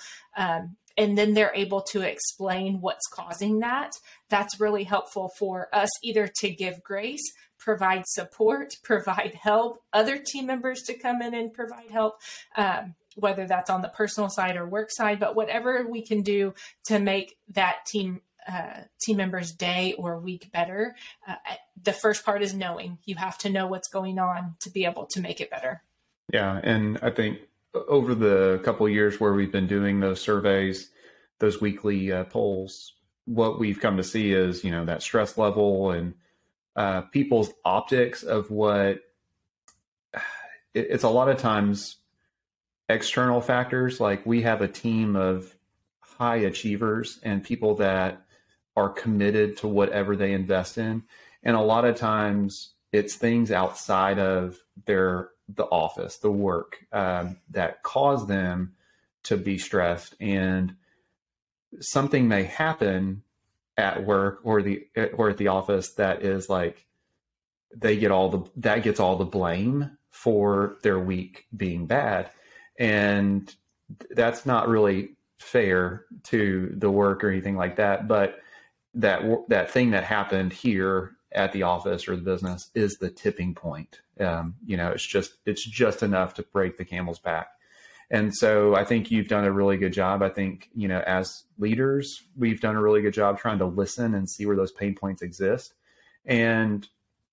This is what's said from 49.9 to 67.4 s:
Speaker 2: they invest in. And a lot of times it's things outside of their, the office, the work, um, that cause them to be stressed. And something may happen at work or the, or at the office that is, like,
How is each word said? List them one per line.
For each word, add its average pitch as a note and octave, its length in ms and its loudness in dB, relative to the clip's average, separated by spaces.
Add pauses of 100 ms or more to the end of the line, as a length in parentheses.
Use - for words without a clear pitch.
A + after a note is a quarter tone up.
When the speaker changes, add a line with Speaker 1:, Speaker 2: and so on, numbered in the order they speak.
Speaker 2:
they G2 160 0
invest F#2+ 460 -2
in. A2 240 -4 (400)
And A#2 140 2
a A2 40 4
lot A2 240 4
of A#2 120 4
times G#2 720 0 (220)
it's G#2 240 2
things A#2 340 2
outside F#2+ 680 2
of F#2+ 400 0 (260)
their, F#2 460 0 (180)
the - 160 -4
office, E2+ 540 -2
the G#2+ 120 2
work, G2 640 -2
um, F#2 440 -2 (140)
that F2 320 -4
cause C#3 440 0
them F#2 480 -2 (500)
to A2 120 0
be F#2+ 220 -4
stressed. F2 640 -2
And F#2+ 560 0 (1040)
something C#3 480 2
may G2+ 160 4
happen G2 800 -2 (540)
at G2 280 0
work G2 400 2
or A2 180 4
the, G2 240 -4 (280)
or A2 160 2
at G2+ 80 -2
the G2+ 100 2
office F#2+ 460 2
that F#2+ 280 0
is, F#2+ 260 -2
like, F2 380 -2 (880)